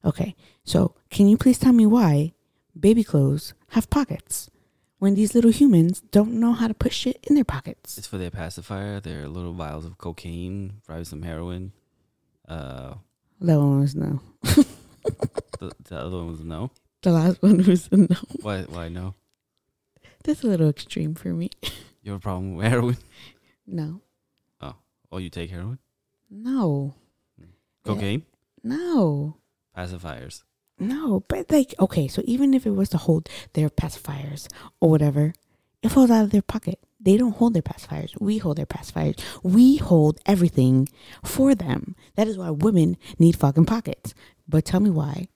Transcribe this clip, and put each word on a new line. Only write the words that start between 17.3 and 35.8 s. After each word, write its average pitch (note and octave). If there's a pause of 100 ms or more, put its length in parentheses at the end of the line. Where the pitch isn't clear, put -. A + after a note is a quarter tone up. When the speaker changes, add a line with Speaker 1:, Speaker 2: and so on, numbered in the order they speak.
Speaker 1:
one F#3+
was F3+
a F#3+
no. F3+ (260)
Speaker 2:
Why, G2
why E2+
no? F2+ (1120)
Speaker 1:
That's D4+
a B3+
little D#3+
extreme D#3
for F#3
me. E3+ (120)
<laughs> - (340)
Speaker 2:
You G#2
have F#2+
a -
problem F#2+
with G2
heroin? B2 (680)
Speaker 1:
No. E3+ (640)
Speaker 2:
Oh. C#2 (360)
Oh, F#2
you F#2
take E2+
heroin? F#2+ (520)
Speaker 1:
No. G3 (420)
Speaker 2:
Hmm. E2+ (360)
Cocaine? G#2
Speaker 1:
Eh, - (400)
no. A3 (420)
Speaker 2:
Pacifiers. E2+ (360)
Speaker 1:
No, A#3+
but, -
like, D4
okay, E3
so -
even C4
if C4
it G#3+
was G3
to F3
hold E3 (240)
their D3+
pacifiers C#3+ (340)
or E3+
whatever, D3+ (480)